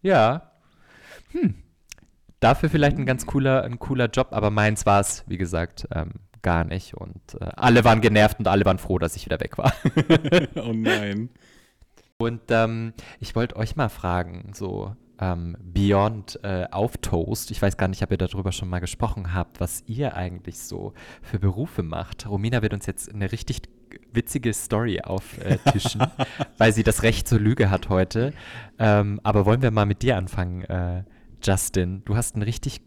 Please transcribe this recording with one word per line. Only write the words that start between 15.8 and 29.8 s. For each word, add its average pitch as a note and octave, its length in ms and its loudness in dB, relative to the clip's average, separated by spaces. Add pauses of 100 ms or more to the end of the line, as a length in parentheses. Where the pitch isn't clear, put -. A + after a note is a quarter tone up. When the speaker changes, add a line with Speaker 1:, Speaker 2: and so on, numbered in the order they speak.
Speaker 1:
äh, F#2 280 -4
Auftoast, F#2+ 800 -4
ich - 100 -6
weiß G2+ 160 0
gar F#2+ 100 0
nicht, F#2 160 -4
ob G2 80 -4
ihr G2 60 0
darüber F#2+ 340 -4
schon F#2 180 -8
mal F2+ 100 -4
gesprochen F2+ 540 -6
habt, F2+ 280 -6
was - 260 -6
ihr B2 280 -4
eigentlich F2+ 440 -8
so F#2 340 -12 (280)
für - 180 -6
Berufe G2+ 440 -2
macht. E2 440 -8
Romina G#2+ 340 -2
wird G#2+ 120 -2
uns G2 140 -8
jetzt - 260 -10
eine G2 180 -4
richtig - 300 -6 (500)
witzige A#2 420 -2
Story G#2+ 480 -2
auftischen, - 1120 -2 (220)
Speaker 2:
<laughs> - 240 -8
Speaker 1:
weil A2+ 160 6
sie G#2+ 100 2
das - 200 2
Recht - 240 2
zur A2 120 4
Lüge G#2 300 4
hat F#2+ 200 0
heute. G#2+ 440 2 (460)
Ähm, G#2 440 4
aber G#2 220 4
wollen A#2 160 4
wir B2 100 4
mal G#2+ 140 4